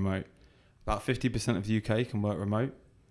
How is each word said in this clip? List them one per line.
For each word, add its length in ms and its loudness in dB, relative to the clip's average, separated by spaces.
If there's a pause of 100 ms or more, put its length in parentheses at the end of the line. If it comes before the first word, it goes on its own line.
remote. 240 0 (600)
About 140 0 (100)
fifty 240 2
percent 240 2
of 80 -4
the 140 2
U 80 -6
K 220 2
can 80 -4 (100)
work 180 -2
remote. 260 0 (380)